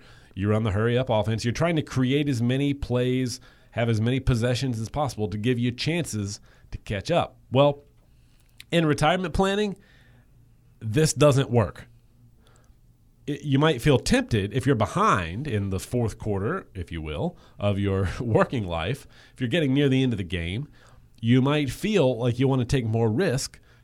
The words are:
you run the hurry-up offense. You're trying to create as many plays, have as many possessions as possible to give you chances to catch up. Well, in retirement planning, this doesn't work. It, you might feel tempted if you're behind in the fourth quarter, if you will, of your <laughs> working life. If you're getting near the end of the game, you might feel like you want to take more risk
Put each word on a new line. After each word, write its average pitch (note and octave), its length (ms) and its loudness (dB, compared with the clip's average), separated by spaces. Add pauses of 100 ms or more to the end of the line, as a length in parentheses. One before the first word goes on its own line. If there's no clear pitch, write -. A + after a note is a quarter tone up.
(360)
you G2 140 -2
run G#2+ 140 2
the A2+ 80 0
hurry-up A#2+ 380 0
offense. G#2+ 340 0
You're A#2+ 100 -2
trying E3 240 0
to D3 40 0
create C3 480 0
as A#2+ 120 0
many C3 320 0
plays, B2+ 680 -2 (320)
have A#2 180 -2
as A2 120 2
many B2 180 0
possessions B2 600 0
as A2 100 -8
possible A#2+ 400 -4
to G2+ 80 -6
give B2 200 0
you A#2+ 140 -2
chances A#2 680 -4 (320)
to - 80 -10
catch - 300 -8
up. E3 280 0 (140)
Well, C#3+ 320 4 (880)
in E3 140 2
retirement D#3 480 2
planning, G3 420 0 (1040)
this A2 340 2
doesn't C#3 360 6
work. A2+ 380 0 (1400)
It, D3 180 -6
you C#3 140 0
might D3+ 240 2
feel C#3+ 180 4
tempted A#2+ 540 0
if C3 120 -2
you're C3+ 100 4
behind A2 720 0
in G2+ 220 -2
the F#2+ 100 -4
fourth A#2 380 -4
quarter, A2 560 -4
if F2+ 180 -10
you E2 100 -8
will, D#2 360 -6 (220)
of G2+ 200 0
your G2 360 0
<laughs> - 40 -10
working B2 480 2
life. E2+ 400 -4 (260)
If - 80 -10
you're B2+ 80 -2
getting C#3 240 0
near C#3+ 160 4
the C3 140 2
end B2+ 100 0
of G#2 40 -4
the G2 60 -4
game, F2+ 440 -6 (540)
you A#2+ 200 4
might C#3+ 280 2
feel C3+ 500 2
like A#2+ 180 0
you C3+ 100 2
want C3 120 2
to B2 60 0
take B2 200 0
more A2+ 240 2
risk C3+ 500 -2 (240)